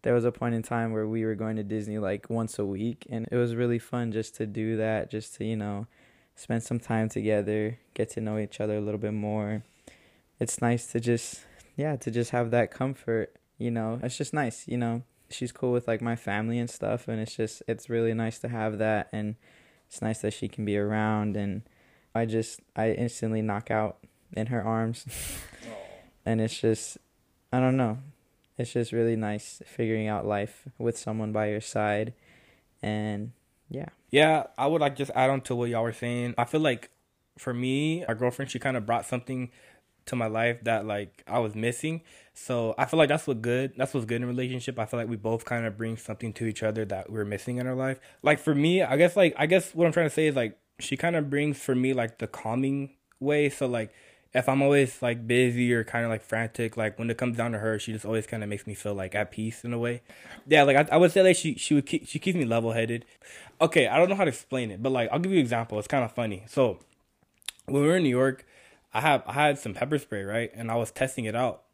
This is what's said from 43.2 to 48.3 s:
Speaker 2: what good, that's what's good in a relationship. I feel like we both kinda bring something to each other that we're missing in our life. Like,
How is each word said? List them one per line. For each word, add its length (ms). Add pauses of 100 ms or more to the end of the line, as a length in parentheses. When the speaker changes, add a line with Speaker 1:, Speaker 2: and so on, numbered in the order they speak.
Speaker 2:
what 160
good, 340
that's 160
what's 140
good 100
in 60
a 40
relationship. 520
I 80
feel 120
like 100
we 80
both 300
kinda 240
bring 260
something 380
to 120
each 160
other 240
that 240
we're 140
missing 340
in 80
our 80
life. 260 (220)
Like, 160